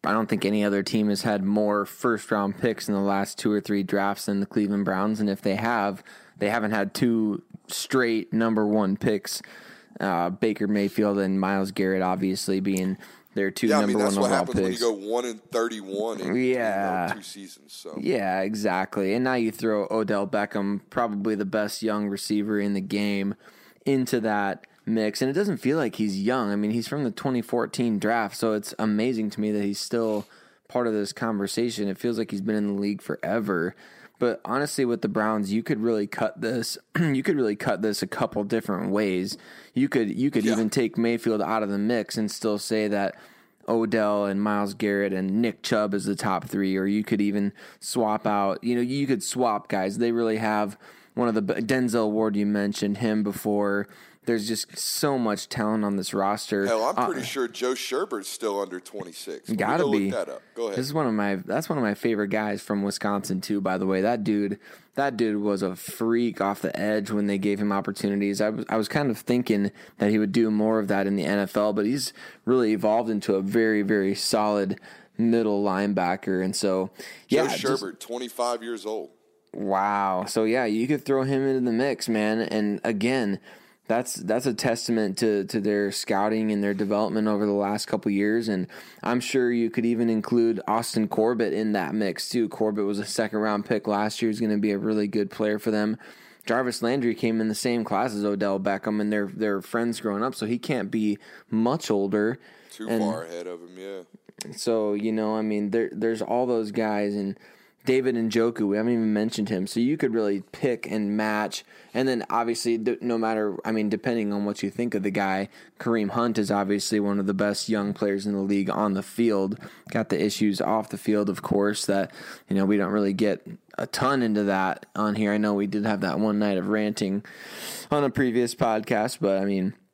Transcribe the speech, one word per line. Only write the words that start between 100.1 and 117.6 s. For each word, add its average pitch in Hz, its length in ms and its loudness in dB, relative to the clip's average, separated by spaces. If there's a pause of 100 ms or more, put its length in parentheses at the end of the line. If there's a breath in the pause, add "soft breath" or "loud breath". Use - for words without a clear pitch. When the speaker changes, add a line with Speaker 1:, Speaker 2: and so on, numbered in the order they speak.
Speaker 1:
up, 131 120 -2
so - 100 -6
he 117 140 -2
can't 110 320 -4
be 107 260 0 (340 loud breath)
much 117 400 0
older. 104 480 2 (320 loud breath)
Speaker 2:
Too - 200 -14
Speaker 1:
And 113 120 0
Speaker 2:
far 92 220 -2
ahead 85 220 -10
of 87 160 -10
him, 90 160 -18
yeah. 92 760 -14
Speaker 1:
so, 110 380 0
you 104 200 0
know, 110 240 0
I 110 40 0
mean, 104 300 0
there, 113 200 2
there's 110 300 0
all 120 240 0
those 113 280 0
guys, 104 420 0
and 98 240 -4 (480 loud breath)
David 127 300 4
Njoku, 113 520 2
we 101 80 2
haven't 117 160 2
even 110 220 2
mentioned 107 340 0
him. 95 180 0
So - 140 -2
you 135 160 2
could 135 160 0
really 101 300 2 (100)
pick - 380 -2
and 104 260 0
match. 107 480 -2 (300 loud breath)
And 127 120 2
then, 123 220 0
obviously, 117 480 0
d-, 117 240 -2
no 120 160 0
matter, 110 480 0
I 110 80 -2
mean, 107 160 0
depending 107 420 0
on 101 140 -2
what 101 180 -4
you 98 60 -2
think 120 260 -4
of 98 80 -2
the 101 80 0
guy, 98 380 0 (320 loud breath)
Kareem 110 300 0
Hunt 117 260 0
is 104 140 0
obviously 101 500 2
one 101 180 2
of 95 80 0
the 101 60 2
best 104 380 0